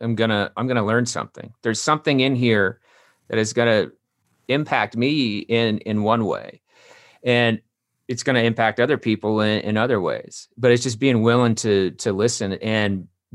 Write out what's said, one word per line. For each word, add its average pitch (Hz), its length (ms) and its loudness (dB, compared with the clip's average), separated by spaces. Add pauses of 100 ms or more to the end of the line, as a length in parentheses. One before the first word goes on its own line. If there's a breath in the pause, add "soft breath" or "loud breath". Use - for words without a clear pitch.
I'm 113 140 -4
gonna, 107 420 0
I'm 117 100 -2
gonna 120 200 0
learn 117 180 2
something. - 560 -10
There's 113 180 -2
something 151 420 0
in 131 140 2
here 110 460 2 (480 soft breath)
that - 80 -6
is 110 160 0
gonna 113 360 2 (600)
impact 127 480 0
me 123 440 0
in, 113 400 0
in 107 240 -2
one 110 200 2
way, 60 380 -6 (600 soft breath)
and 120 380 2 (480)
it's 123 140 -6
gonna 127 180 2
impact 113 400 0
other 131 160 2
people 107 460 -2
in, 107 180 0
in 107 160 -2
other 113 240 0
ways. - 560 -6
But 123 140 2
it's 120 140 4
just 117 140 -4
being 123 240 2
willing 117 340 4
to, 98 340 0
to - 240 -4
listen 101 400 -2
and 101 540 -2 (260)